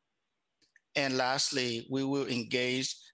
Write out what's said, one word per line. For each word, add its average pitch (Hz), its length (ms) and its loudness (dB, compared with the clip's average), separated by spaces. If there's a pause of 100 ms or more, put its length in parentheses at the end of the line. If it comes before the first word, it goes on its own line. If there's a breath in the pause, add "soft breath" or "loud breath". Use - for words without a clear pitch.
(960)
And 135 220 0
lastly, 127 720 0
we 135 140 0
will 139 240 0
engage 127 680 0 (180 loud breath)